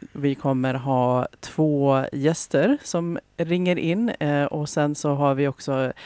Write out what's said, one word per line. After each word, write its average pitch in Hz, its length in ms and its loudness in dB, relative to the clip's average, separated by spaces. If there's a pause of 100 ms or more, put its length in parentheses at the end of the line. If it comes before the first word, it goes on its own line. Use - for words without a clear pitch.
(120)
vi 139 220 -2
kommer 131 400 0
ha 127 540 0 (120)
två 139 720 2
gäster 160 680 2
som 170 360 -4 (180)
ringer 175 420 0
in, 196 300 0
eh, 147 360 0
och 147 240 -4
sen 147 260 0
så 147 200 0
har 139 200 2
vi 139 140 2
också 135 440 -2 (140)